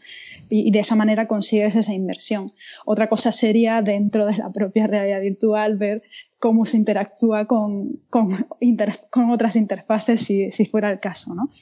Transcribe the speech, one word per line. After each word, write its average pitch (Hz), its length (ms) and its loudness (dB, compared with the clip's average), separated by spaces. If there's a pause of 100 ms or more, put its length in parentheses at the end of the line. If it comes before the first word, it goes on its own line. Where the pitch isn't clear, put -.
(500)
Y, 214 160 2
y 208 60 4
de 208 80 4
esa 220 160 0
manera 214 320 2
consigues 208 480 0
esa 214 180 0
inmersión. 190 540 -4 (360)
Otra 214 240 0
cosa 220 220 2
sería, 226 500 2
dentro 208 460 0
de 208 120 0
la 202 120 -6
propia 202 380 0
realidad 196 320 0
virtual, 214 560 0
ver 208 260 -2 (420)
cómo 226 220 4
se 233 100 2
interactúa 214 680 0
con, 208 540 -2 (100)
con 226 180 2 (320)
inter-, 214 500 0
con 240 200 2
otras 226 260 0
interfaces 220 640 0
si, 196 300 0
si 214 160 0
fuera 208 260 0
el 190 80 -6
caso, 180 340 -6
¿no? 220 140 -4 (140)